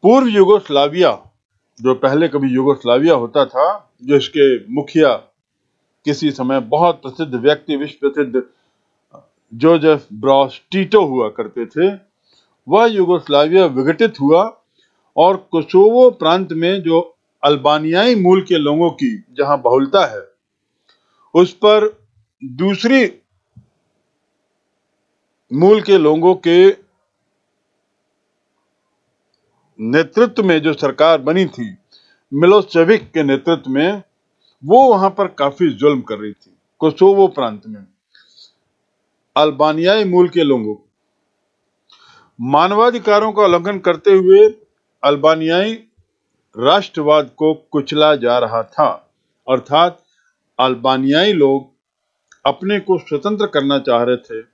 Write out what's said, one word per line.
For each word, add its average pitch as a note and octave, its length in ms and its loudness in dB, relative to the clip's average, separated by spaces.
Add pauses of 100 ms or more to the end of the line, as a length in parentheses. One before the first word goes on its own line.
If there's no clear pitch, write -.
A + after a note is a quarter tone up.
पूर्व B3 240 4
यूगोस्लाविया, F3+ 840 2 (680)
जो B2+ 160 0
पहले C#3 320 0
कभी C#3 220 -4
यूगोस्लाविया C3 640 0
होता C3 320 -2
था, D#3+ 460 -4 (120)
जो C#3 120 0
इसके C#3 580 0
मुखिया C#3+ 400 0 (920)
किसी D3 260 -4
समय C3 280 -4
बहुत D3+ 420 -2
प्रसिद्ध C3+ 340 -12
व्यक्ति, C#3+ 400 -2
विश्व C#3+ 340 -6
प्रसिद्ध C3 340 -4 (1080)
जोसेफ D3+ 640 0
ब्रॉस C3+ 480 -2 (100)
टिटो F#3+ 340 0
हुआ B2+ 240 -4
करते A2+ 360 -10
थे, F3+ 300 -4 (720)
वह G3+ 180 2
यूगोस्लाविया F3 800 0
विघटित D3+ 560 -2
हुआ E3+ 300 2 (680)
और F3+ 200 2 (140)
कोसोवो G#3+ 600 4
प्रांत F3 420 -4
में F3 280 -4
जो E3 280 -2 (340)
अल्बानियाई D#3 720 0
मूल F#3 260 2
के F3+ 160 -2
लोगों D3+ 340 -2
की A#2+ 240 -6 (220)
जहां C#3 240 -2
बहुलता C3+ 440 0
है, G#2 180 -12 (1120)
उस F3+ 180 2
पर G#3+ 500 0 (380)
दूसरी G3+ 640 -2 (2500)
मूल G3 300 4
के G3+ 160 2
लोगों D#3+ 360 2 (140)
के E3+ 80 2 (3250)
नेतृत्व E3 640 0
में E3 180 2
जो D3+ 120 -2
सरकार D3+ 480 0
बनी E3 240 -2
थी, G#2+ 320 -12 (540)
मिलोसेविक F3+ 800 2
के D#3+ 120 -4
नेतृत्व C3+ 480 -4
में, F3 320 -4 (600)
वो G#3+ 260 4
वहां F#3+ 200 2
पर G3 180 -4
काफी C#3+ 460 -4
जुल्म C3+ 280 0
कर G#2+ 160 -10
रही G#2 140 -16
थी। - 260 -20 (240)
कोसोवो F#3+ 460 2
प्रांत A#2 400 -6
में G#2 180 -20 (1500)
अल्बानियाई D#3 680 0
मूल F3+ 260 2
के E3+ 140 -2
लोगों, A#2 320 -2 (1600)
मानवाधिकारों G#3 920 0
का G#3 120 0
उल्लंघन F3+ 360 -2
करते F3 320 -2
हुए F#3+ 360 6 (560)
अल्बानियाई D#3+ 720 0 (840)
राष्ट्रवाद D3+ 840 0
को D#3 160 0 (180)
कुचला D3+ 440 0
जा A#2+ 240 -2
रहा A2+ 240 -4
था, C#3+ 260 -2 (580)
अर्थात D3 560 -2 (560)
अल्बानियाई C3 760 0
लोग C#3 380 -2 (760)
अपने F#3+ 340 -4
को F#3+ 180 -2
स्वतंत्र G3 500 -6
करना C#3 320 -2
चाह A#2+ 240 -2
रहे B2 140 -2
थे। A2+ 220 -16 (140)